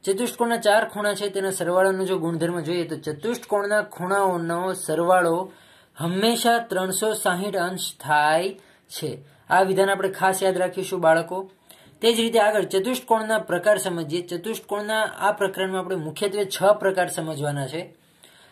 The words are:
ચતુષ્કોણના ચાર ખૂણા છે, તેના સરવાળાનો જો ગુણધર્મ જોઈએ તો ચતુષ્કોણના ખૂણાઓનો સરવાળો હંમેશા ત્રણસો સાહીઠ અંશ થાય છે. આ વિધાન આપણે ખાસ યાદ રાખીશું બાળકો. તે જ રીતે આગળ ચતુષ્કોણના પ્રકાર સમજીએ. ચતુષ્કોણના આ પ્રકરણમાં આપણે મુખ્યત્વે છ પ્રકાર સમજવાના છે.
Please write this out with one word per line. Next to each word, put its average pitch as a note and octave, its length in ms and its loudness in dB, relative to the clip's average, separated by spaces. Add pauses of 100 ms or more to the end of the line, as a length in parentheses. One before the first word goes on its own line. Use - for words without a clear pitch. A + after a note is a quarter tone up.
ચતુષ્કોણના A#3 520 0
ચાર A3 320 4
ખૂણા G#3 260 -2
છે, G3+ 140 -4
તેના F#3+ 220 -2
સરવાળાનો F#3 560 2
જો F#3 120 0
ગુણધર્મ E3+ 420 -2
જોઈએ E3 240 -2
તો D3+ 120 -8
ચતુષ્કોણના G3+ 840 -2
ખૂણાઓનો F3+ 920 0
સરવાળો F3 800 2 (440)
હંમેશા A3+ 640 2
ત્રણસો F#3+ 560 -2
સાહીઠ G3 420 -2
અંશ F3+ 440 -4
થાય D3+ 520 2 (380)
છે. - 340 -10 (260)
આ F#3 120 6
વિધાન F#3+ 280 4
આપણે F#3+ 180 0
ખાસ F#3+ 340 0
યાદ F#3+ 160 2
રાખીશું F#3 420 -2
બાળકો. E3+ 500 2 (500)
તે A3+ 120 4
જ A#3 80 2
રીતે A3+ 180 2
આગળ G#3+ 240 4
ચતુષ્કોણના A3 760 0
પ્રકાર G#3 400 2
સમજીએ. E3+ 440 -4
ચતુષ્કોણના G#3 800 -4
આ G#3 300 -2
પ્રકરણમાં F#3+ 480 -2
આપણે F#3 160 -6
મુખ્યત્વે G3 480 -4
છ F#3+ 180 -6 (160)
પ્રકાર F#3 300 0
સમજવાના D3 580 -4
છે. D#3+ 280 -10 (580)